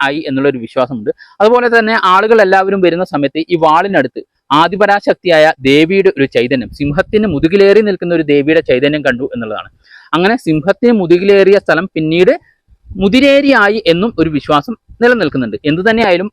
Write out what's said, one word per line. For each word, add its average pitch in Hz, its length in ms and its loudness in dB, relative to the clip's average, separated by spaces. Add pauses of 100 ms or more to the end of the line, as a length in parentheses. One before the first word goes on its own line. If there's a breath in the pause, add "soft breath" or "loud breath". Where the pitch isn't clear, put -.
ആയി 143 260 -4
എന്നുള്ളൊരു 135 300 -2
വിശ്വാസമുണ്ട്. 123 520 -6 (320 soft breath)
അതുപോലെ 233 380 2
തന്നെ 220 240 -2
ആളുകൾ 208 380 2
എല്ലാവരും 190 400 2
വരുന്ന 175 220 0
സമയത്ത് 151 460 -4
ഈ 175 60 -2
വാളിനടുത്ത് 160 680 0 (280)
ആദിപരാശക്തിയായ 175 1080 2
ദേവിയുടെ 160 580 2
ഒരു 139 80 0
ചൈതന്യം, 123 440 -4
സിംഹത്തിന് 185 580 -4
മുതുകിലേറി 196 540 2
നിൽക്കുന്ന 180 340 -2
ഒരു 165 80 -2
ദേവിയുടെ 143 360 2
ചൈതന്യം 143 420 -2
കണ്ടു 131 220 -4
എന്നുള്ളതാണ്. 107 460 -10 (440 soft breath)
അങ്ങനെ 185 220 0
സിംഹത്തിന് 190 560 -2
മുതുകിലേറിയ 196 680 2
സ്ഥലം 175 340 -2
പിന്നീട് 170 460 0 (560)
മുതിരേരിയായി 233 920 2
എന്നും 175 320 0
ഒരു 165 100 0
വിശ്വാസം 147 460 -4 (260)
നിലനിൽക്കുന്നുണ്ട്. 160 640 -2
എന്തു 180 240 -2
തന്നെയായാലും 208 440 0